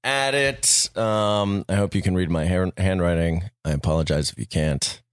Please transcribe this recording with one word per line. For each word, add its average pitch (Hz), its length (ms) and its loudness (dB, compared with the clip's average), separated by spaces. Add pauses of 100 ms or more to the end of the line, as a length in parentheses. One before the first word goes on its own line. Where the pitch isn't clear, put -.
at 135 320 0
it. - 600 0
Um, 104 720 2
I 95 60 2
hope 101 200 0
you 98 60 2
can 92 140 2
read 90 140 0
my 82 140 0
hand-, 92 320 0
handwriting. 87 760 0 (140)
I 78 80 -2
apologize 76 600 0
if - 60 -16
you 57 100 -6
can't. 76 520 -2 (140)